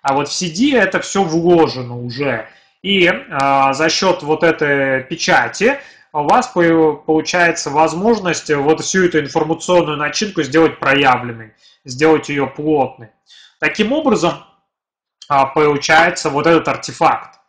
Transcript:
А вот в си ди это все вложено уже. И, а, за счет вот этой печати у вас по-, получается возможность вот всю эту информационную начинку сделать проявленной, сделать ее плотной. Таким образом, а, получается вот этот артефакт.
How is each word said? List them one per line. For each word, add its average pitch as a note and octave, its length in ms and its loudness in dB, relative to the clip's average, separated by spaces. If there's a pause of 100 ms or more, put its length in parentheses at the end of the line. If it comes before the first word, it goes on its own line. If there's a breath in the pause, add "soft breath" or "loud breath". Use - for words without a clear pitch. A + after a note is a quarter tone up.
А C#3 120 -2
вот C#3+ 140 -2
в - 40 -10
си F3+ 180 -6
ди B3 220 0
это F#3+ 280 0
все G3 240 -2
вложено D#3 720 2
уже. A#2+ 500 -6 (340 soft breath)
И, F#3+ 240 2 (240)
а, C#3 440 2
за D#3 160 0
счет F3+ 320 0
вот D3+ 220 -2
этой C#3+ 600 0
печати E3+ 720 -2 (340 loud breath)
у D3 100 -4
вас D#3 260 2
по-, E3 460 2 (120)
получается D#3+ 640 0
возможность E3+ 800 0
вот D3 300 2
всю F#3+ 240 0
эту F3 160 0
информационную D#3 760 -2
начинку D3+ 440 -4
сделать D3+ 360 2
проявленной, A#2+ 760 0 (320 soft breath)
сделать D3 460 2
ее C#3+ 160 -2
плотной. D3 600 -2 (520 soft breath)
Таким G3+ 320 -2
образом, G3 420 0 (960)
а, C#3 180 2
получается D#3 840 2
вот C#3+ 160 -2
этот D#3+ 220 4
артефакт. - 800 -2